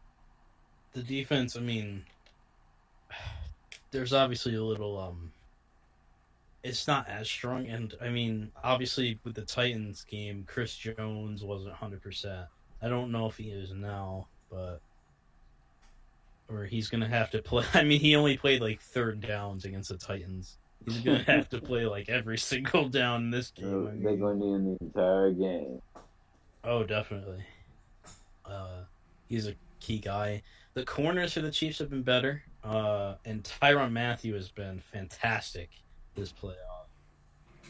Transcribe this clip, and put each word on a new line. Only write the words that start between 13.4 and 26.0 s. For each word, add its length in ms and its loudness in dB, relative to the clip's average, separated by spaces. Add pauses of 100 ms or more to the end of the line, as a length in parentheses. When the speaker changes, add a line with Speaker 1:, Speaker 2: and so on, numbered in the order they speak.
Speaker 1:
is 220 -8
now, 560 -6 (220)
but, 300 -8 (1700)
or 160 -6
he's 240 -2
gonna 200 0
have 240 2
to 100 0
play, 260 4
<laughs> 60 4
I 80 10
mean, 180 8
he 140 10
only 220 8
played, 240 4
like, 200 0
third 400 0
downs 440 -4
against 240 -6
the 80 -6
Titans. 600 -8 (280)
He's 140 -2
gonna 220 4
Speaker 2:
<laughs> 40 -10
Speaker 1:
have 220 6
to 120 -4
play, 260 0
like, 220 -4
every 300 0
single 500 2
down 360 2
in 60 0
this 200 -2
game, 180 -8
Speaker 2:
They're, 120 0
Speaker 1:
I 160 -2
Speaker 2:
they're 160 2
Speaker 1:
mean. 80 2
Speaker 2:
gonna 160 2
need 160 2
him 120 2 (140)
the 80 -8
entire 460 6
game. 500 -2 (800)